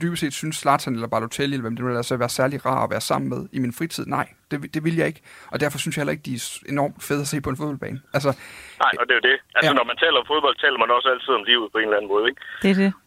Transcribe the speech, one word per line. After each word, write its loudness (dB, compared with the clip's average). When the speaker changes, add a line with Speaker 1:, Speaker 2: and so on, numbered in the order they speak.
Speaker 1:
dybest -2
set -2
synes, -6
Zlatan 2
eller -6
Balotelli, -2
eller -4
hvem -4
det -4
nu 0
er, 0
så -2
være 0
særlig 0
rar 2
at -2
være -2
sammen 0
med -6
i -2
min -2
fritid. -6
Nej, -2
det, -4
det -2
vil 0
jeg 2
ikke. -12
Og -2
derfor 0
synes -4
jeg -2
heller -2
ikke, -12
de -4
er -8
s-, -12
enormt 0
fede 0
at -6
se 0
på -4
en -8
fodboldbane. -6
Altså, 2
Speaker 2:
Nej, 4
og 2
det 6
er 4
jo 2
det. 4
Altså, 4
Speaker 1:
ja. 4
Speaker 2:
når 4
man -4
taler 4
om -4
fodbold, 2
taler 4
man 2
også 2
altid 0
om -8
livet 4
på 0
en 2
eller 2
anden -4
måde, 4
ikke? -8
Speaker 3:
Det 4
er 2
det. 4